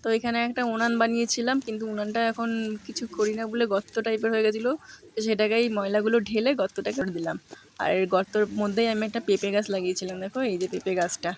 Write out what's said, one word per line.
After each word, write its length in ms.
তো 40
এখানে 300
একটা 160
উনান 180
বানিয়েছিলাম, 540
কিন্তু 260
উনানটা 280
এখন 180
কিছু 180
করি 220
না 120
বলে 140
গর্ত 200
টাইপের 280
হয়ে 120
গেছিলো, 240
তো 140
সেটাকেই 400
ময়লাগুলো 380
ঢেলে 220
গর্তটা 380
করে 180
দিলাম। 200
আর 60
এর 60
গর্তর 280
মধ্যেই 340
আমি 140
একটা 180
পেঁপে 280
গাছ 200
লাগিয়েছিলাম, 500
দেখো 140
এই 100
যে 120
পেঁপে 280
গাছটা। 380